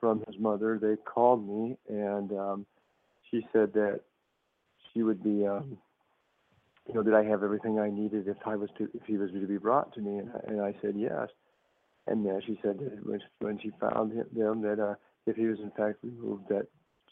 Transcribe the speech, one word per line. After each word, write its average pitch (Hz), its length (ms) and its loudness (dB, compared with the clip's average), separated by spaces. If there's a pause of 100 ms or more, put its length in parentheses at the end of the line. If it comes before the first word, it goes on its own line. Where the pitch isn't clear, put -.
from 113 260 2
his 98 120 -14
mother, 107 420 2
they 107 160 2
called 120 520 4
me, 113 300 -4 (100)
and, 101 440 -2
um, 101 340 -4 (640)
she 113 220 0
said 107 220 4
that 104 260 2 (920)
she 117 100 0
would 107 220 2
be, 104 220 2
um, 101 320 -4 (1080)
you - 80 -6
know, 113 80 2
did 107 120 6
I 107 80 10
have 107 200 2
everything 107 360 0
I 104 100 2
needed 104 400 -2
if 98 160 -2
I 110 120 -2
was 101 200 -4
to, 107 160 -4
if - 140 -10
he 107 100 -2
was 98 140 -2
to 98 160 -4
be 101 100 0
brought 113 380 2
to - 60 -8
me? 101 180 -4
And 101 120 -8
I, - 200 -8
and 107 100 0
I 101 220 0
said 104 140 0
yes. 117 320 -2 (800)
And 107 200 0
then 95 180 0
she 107 160 -6
said 101 200 0
that 104 260 -8
when, 107 140 -4 (180)
when 107 220 -4
she 107 100 -8 (100)
found 110 320 0
him, 113 140 -4 (100)
them, 110 240 2
that, 107 180 0
uh, 104 180 0 (300)
if 113 100 0
he 113 100 2
was 110 140 0
in 104 100 -10
fact 107 320 -2
removed, 113 480 -8
that 101 160 0 (460)